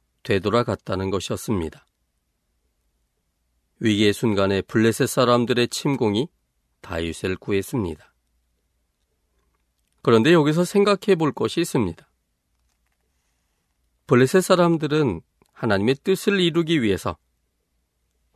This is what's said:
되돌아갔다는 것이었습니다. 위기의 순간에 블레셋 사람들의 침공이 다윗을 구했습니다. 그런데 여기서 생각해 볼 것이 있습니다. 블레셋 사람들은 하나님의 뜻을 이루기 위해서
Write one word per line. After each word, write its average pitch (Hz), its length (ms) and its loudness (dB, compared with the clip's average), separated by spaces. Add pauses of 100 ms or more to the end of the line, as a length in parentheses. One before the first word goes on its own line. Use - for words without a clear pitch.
(220)
되돌아갔다는 98 880 -2
것이었습니다. 95 760 -6 (1900)
위기의 104 320 2
순간에 98 500 0
블레셋 113 460 0
사람들의 120 600 0
침공이 123 600 -2 (520)
다윗을 85 560 -6
구했습니다. 98 800 -6 (1900)
그런데 120 300 4
여기서 160 320 4
생각해 202 520 2
볼 160 160 0
것이 113 280 -2
있습니다. 110 480 -4 (2000)
블레셋 131 360 4
사람들은 156 800 0 (300)
하나님의 110 500 0
뜻을 196 380 0
이루기 165 420 0
위해서 95 340 -2 (1200)